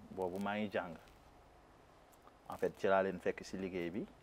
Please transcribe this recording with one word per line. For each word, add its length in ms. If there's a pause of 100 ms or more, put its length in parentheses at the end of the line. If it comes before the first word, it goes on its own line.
(120)
Boobu 280
maa 180
ngi 140
jàng. 240 (1500)
En 80
fait, 200
ci 100
laa 160
leen 160
fekk 260
si 120
liggéey 320
bi, 160 (160)